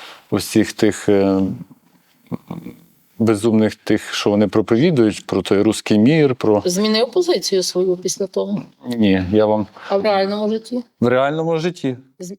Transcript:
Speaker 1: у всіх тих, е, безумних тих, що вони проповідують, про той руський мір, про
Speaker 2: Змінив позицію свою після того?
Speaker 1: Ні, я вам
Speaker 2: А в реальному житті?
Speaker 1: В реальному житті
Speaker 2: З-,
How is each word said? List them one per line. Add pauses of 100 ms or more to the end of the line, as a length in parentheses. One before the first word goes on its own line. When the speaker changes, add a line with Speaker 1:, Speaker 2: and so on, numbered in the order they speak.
(320)
Speaker 1:
у
всіх
тих,
е, (1800)
безумних
тих,
що
вони
проповідують,
про
той
руський
мір,
про
Speaker 2:
Змінив
позицію
свою
після
того? (360)
Speaker 1:
Ні,
я
вам (220)
Speaker 2:
А
в
реальному
житті? (160)
Speaker 1:
В
реальному
житті (220)
Speaker 2:
З-,